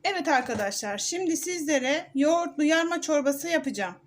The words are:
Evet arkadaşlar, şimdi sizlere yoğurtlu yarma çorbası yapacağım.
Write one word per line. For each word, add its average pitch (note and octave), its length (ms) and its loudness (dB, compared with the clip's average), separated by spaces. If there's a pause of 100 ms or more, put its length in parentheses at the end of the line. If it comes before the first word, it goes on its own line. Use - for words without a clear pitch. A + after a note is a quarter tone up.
Evet F#4 240 0
arkadaşlar, G#3+ 680 0
şimdi E4+ 400 -2
sizlere D#4 760 -2
yoğurtlu D#4 480 2
yarma E4 380 2
çorbası C#4+ 460 0
yapacağım. G3+ 480 -2 (120)